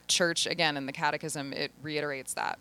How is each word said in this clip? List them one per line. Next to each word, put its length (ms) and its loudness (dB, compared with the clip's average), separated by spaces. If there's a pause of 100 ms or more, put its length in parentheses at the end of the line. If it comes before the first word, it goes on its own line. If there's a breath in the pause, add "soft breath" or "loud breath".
church, 400 4
again, 300 2
in 100 -2
the 60 -4
catechism, 600 -2
it 200 -2 (100)
reiterates 520 -4
that. 260 -2